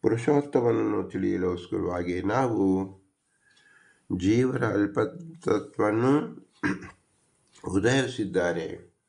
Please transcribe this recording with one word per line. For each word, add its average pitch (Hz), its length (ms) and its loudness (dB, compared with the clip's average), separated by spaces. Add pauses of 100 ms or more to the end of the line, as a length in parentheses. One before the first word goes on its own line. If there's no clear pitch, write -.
ಪುರುಷೋತ್ತಮನನ್ನು 117 1080 0
ತಿಳಿಯಲೋಸ್ಕರವಾಗಿ 90 1120 -2
ನಾವು 98 640 2 (1300)
ಜೀವರ 117 460 2
ಅಲ್ಪತತ್ವವನ್ನು 107 1800 0 (1200)
ಉದಹರಿಸಿದ್ದಾರೆ. 92 1300 0 (140)